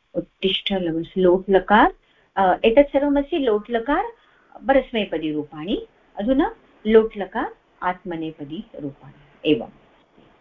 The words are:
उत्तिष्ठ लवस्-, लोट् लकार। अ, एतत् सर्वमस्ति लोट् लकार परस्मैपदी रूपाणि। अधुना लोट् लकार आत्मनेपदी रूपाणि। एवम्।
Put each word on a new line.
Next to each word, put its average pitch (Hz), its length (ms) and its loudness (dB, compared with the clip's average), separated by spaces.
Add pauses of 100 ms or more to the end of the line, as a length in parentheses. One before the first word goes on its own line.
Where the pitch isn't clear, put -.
(160)
उत्तिष्ठ 190 560 -4
लवस्-, 170 460 -4
लोट् 185 320 2
लकार। 208 440 4 (440)
अ, 185 280 2
एतत् 277 280 4
सर्वमस्ति 285 440 0
लोट् 220 340 -2
लकार 277 320 -2 (640)
परस्मैपदी 196 640 0
रूपाणि। 151 560 -8 (300)
अधुना 269 380 0 (320)
लोट् 220 300 4
लकार 240 380 -8 (280)
आत्मनेपदी 165 840 -8 (100)
रूपाणि। - 760 -8
एवम्। 113 200 -2 (680)